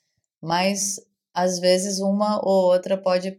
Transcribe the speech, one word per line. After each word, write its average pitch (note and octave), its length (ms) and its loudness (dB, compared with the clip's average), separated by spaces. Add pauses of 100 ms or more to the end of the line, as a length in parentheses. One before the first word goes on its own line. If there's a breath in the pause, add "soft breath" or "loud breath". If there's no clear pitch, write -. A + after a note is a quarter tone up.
(420)
Mas, F#3 540 -2 (380)
às F3+ 260 0
vezes, F#3 400 2
uma G3+ 420 0
ou F#3+ 300 2
outra F#3 260 0
pode, F#3+ 420 -2